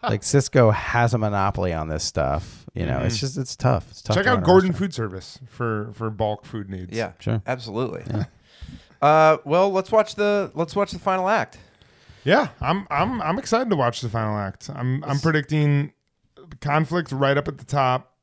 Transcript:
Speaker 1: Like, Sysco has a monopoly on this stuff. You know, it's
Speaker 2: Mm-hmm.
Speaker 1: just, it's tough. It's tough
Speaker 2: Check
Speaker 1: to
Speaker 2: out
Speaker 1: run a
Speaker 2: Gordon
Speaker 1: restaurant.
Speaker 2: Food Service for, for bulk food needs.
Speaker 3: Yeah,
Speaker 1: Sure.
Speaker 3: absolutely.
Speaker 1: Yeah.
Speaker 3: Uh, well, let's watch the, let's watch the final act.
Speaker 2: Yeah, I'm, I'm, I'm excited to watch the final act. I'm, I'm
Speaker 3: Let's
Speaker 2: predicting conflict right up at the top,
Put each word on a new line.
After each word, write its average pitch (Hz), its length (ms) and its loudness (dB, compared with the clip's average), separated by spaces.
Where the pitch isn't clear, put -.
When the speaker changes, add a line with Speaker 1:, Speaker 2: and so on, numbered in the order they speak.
Speaker 1:
Like, 107 180 -2
Sysco 127 520 4
has 120 400 0
a 117 60 0
monopoly 98 540 0
on 78 140 -4
this 76 160 -4
stuff. - 720 -4
You 85 140 -4
know, 64 140 -2
it's 117 160 -2
Speaker 2:
Mm-hmm. - 20 -4
Speaker 1:
just, 135 180 -6
it's 131 180 -6
tough. 127 360 0
It's - 100 -20
tough - 140 0
Speaker 2:
Check 196 80 0
Speaker 1:
to - 80 2
Speaker 2:
out - 20 4
Speaker 1:
run - 100 0
a - 20 0
Speaker 2:
Gordon 185 260 8
Speaker 1:
restaurant. 170 200 -4
Speaker 2:
Food - 40 -12
Service 95 520 -10
for, 110 460 -4
for 110 160 -6
bulk 107 340 -4
food 101 280 -10
needs. 92 260 -10
Speaker 3:
Yeah, 104 220 -4
Speaker 1:
Sure. 110 260 -2
Speaker 3:
absolutely. 117 640 -6
Speaker 1:
Yeah. 107 140 -2
Speaker 3:
Uh, 156 460 6
well, 180 260 4
let's 190 200 -2
watch 214 240 2
the, 202 400 0
let's 156 200 -4
watch 202 160 -2
the 190 80 -10
final 185 300 0
act. 202 300 -2
Speaker 2:
Yeah, 208 240 4
I'm, 185 300 -2
I'm, 202 320 0
I'm 165 160 -2
excited 240 320 0
to 196 60 2
watch 123 260 0
the 120 80 -4
final 107 280 -2
act. 98 340 -8
I'm, 131 320 -4
I'm 147 80 -10
Speaker 3:
Let's 139 100 0
Speaker 2:
predicting 151 720 0
conflict 156 500 -2
right 139 260 2
up 143 100 -2
at 139 120 -10
the - 60 -18
top, 131 580 0